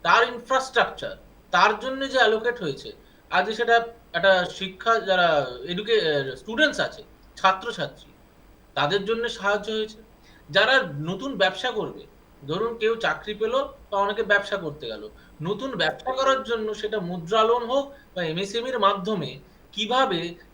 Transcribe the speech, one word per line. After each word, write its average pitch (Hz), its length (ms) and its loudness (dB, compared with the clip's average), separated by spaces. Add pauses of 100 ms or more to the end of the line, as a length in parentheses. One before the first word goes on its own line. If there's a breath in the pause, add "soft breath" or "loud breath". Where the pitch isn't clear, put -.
তার 220 260 6
ইনফ্রাস্ট্রাকচার, 233 880 -2 (340)
তার 208 300 4
জন্য 269 300 -6
যে 262 80 2
অ্যালোকেট 220 440 2
হয়েছে, 135 300 -6 (380 soft breath)
আজ 196 260 0
সেটা 233 300 2 (260)
একটা 190 320 4
শিক্ষা, 196 560 -2
যারা 170 460 4 (220)
এডুকে-, 208 320 0
আহ, 143 360 0
স্টুডেন্টস 269 440 0
আছে, - 220 -6 (340)
ছাত্রছাত্রী, 190 760 -2 (640)
তাদের 165 300 0
জন্য 226 240 -2
সাহায্য 202 440 -2
হয়েছে। 220 260 -6 (520 soft breath)
যারা 226 320 4
নতুন 180 540 -6
ব্যবসা 190 340 0
করবে, 196 360 -6 (400)
ধরুন 220 320 -4
কেউ 220 180 2
চাকরি 208 380 -2
পেল 220 180 -2 (380)
বা 202 80 0
অনেকে 202 240 0
ব্যবসা 202 340 2
করতে 151 300 -8
গেল, 107 220 -10 (340 soft breath)
নতুন 214 340 -6
ব্যবসা 165 360 -2
করার 262 300 2
জন্য 214 320 -4
সেটা 214 260 -4
মুদ্রা 180 440 0
লোন 240 180 4
হোক 269 300 -2 (220 loud breath)
বা 180 100 -4
এমএসএমইর 202 540 -4
মাধ্যমে 190 600 0 (340 soft breath)
কিভাবে 208 640 0 (180)